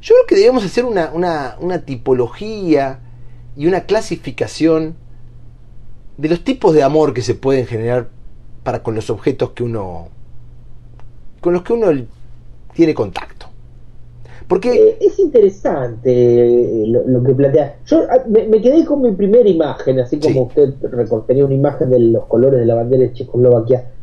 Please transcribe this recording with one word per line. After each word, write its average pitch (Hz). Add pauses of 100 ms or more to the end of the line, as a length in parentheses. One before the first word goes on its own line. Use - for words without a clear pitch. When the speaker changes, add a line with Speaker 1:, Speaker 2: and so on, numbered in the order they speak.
Speaker 1:
yo -
creo 494
que -
debemos 240
hacer 233
una, 185
una, 156
una 175
tipología 135 (580)
y 143
una 180
clasificación 160 (1200)
de 147
los 175
tipos 220
de 151
amor 143
que 123
se 117
pueden 131
generar 117 (540)
para 123
con 113
los 107
objetos 127
que -
uno, 95 (1300)
con 175
los 180
que 220
uno 226 (840)
tiene 160
contacto. - (1000)
Porque -
Speaker 2:
Eh, -
es 370
interesante, 196
eh, 120
lo, 117
lo 127
que 131
plantea. 139 (100)
Yo, 320
ah, 247 (100)
me, 220
me 220
quedé 285
con 294
mi 240
primera 202
imagen, 143
así 127
como 135
Speaker 1:
Sí. 147
Speaker 2:
usted 131 (160)
recor-, 113
tenía 135
una 135
imagen 143
de 127
los 113
colores 123
de 117
la 117
bandera 123
de 117
Checoslovaquia. 123 (160)